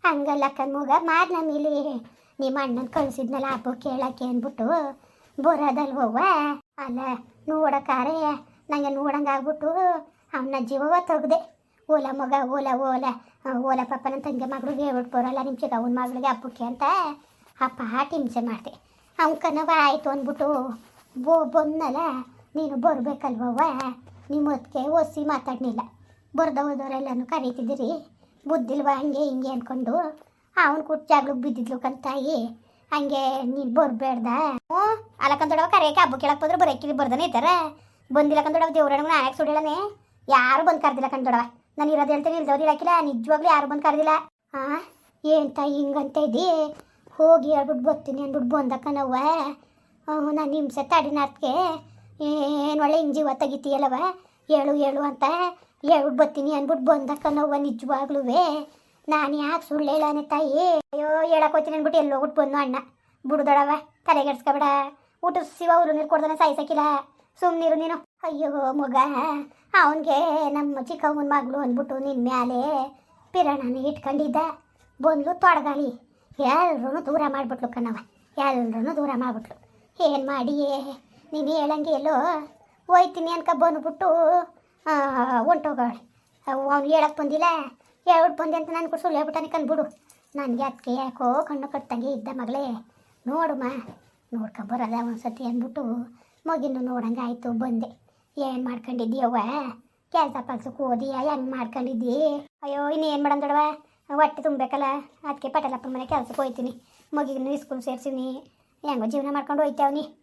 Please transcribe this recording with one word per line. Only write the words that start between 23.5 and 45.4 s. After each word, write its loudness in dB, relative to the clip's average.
ನಿಮ್ 0
ಅದ್ಕೆ -6
ಒಸಿ 0
ಮಾತಾಡ್ನಿಲ್ಲ. -4
ಬರ್ದ 0
ಹೋದವರೆಲ್ಲನೂ -4
ಕರೀತಿದ್ದೀರಿ, -4
ಬುದ್ಧಿಲ್ವ 0
ಹಂಗೆ -2
ಹಿಂಗೆ -2
ಅನ್ಕೊಂಡು -4
ಅವ್ನ್ 0
ಕುಟ್ -4
ಜಾಗ್ಳಗ್ 4
ಬಿದ್ದಿದ್ಲು -4
ಕಣ್ -6
ತಾಯಿ. -2
ಹಂಗೆ 0
ನೀನ್ -2
ಬರ್ಬೇಡ್ದ? 0
ಹ್ಞೂ, 0
ಅಲ್ಲ 2
ಕಣ್ 0
ದೊಡವ, 2
ಕರೆಯಕ್ಕೆ 6
ಹಬ್ಬ 4
ಕೇಳಕ್ 0
ಬಂದ್ರೆ 2
ಬರಕ್ಕಿಲ್ಲಿ 2
ಬರ್ದನೇ 0
ಇದ್ದಾರೆ. 2
ಬಂದಿಲ್ಲ 4
ಕಣ್ 0
ದೊಡವ, 2
ದೇವ್ರಣ್ಣನ 4
ನಾಯಕ್ 2
ಸುಡಿಲ್ಲನೆ, 0
ಯಾರು 6
ಬಂದ್ 4
ಕರ್ದಿಲ್ಲ 2
ಕಣ್ -2
ದೊಡವ. 2
ನಾನು 2
ಇರೋದ್ 2
ಹೇಳ್ತೀನಿ, 2
ಇಲ್ದವ್ರು 2
ಇರಕ್ಕಿಲ್ಲ, 2
ನಿಜವಾಗ್ಲೂ 2
ಯಾರು 4
ಬಂದ್ -4
ಕರ್ದಿಲ್ಲ. 4
ಹಾ, -4
ಏನ್ 4